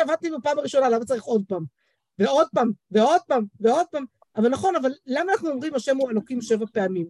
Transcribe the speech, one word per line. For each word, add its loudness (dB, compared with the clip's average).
עבדתי -2
בפעם -2
הראשונה, 2
למה 2
צריך -4
עוד -2
פעם? -6
ועוד 4
פעם, 2
ועוד 4
פעם, 2
ועוד 2
פעם. -6
אבל 2
נכון, 0
אבל 0
למה -2
אנחנו -2
אומרים -6
"השם 0
הוא -2
אלוקים" -4
שבע -2
פעמים? -2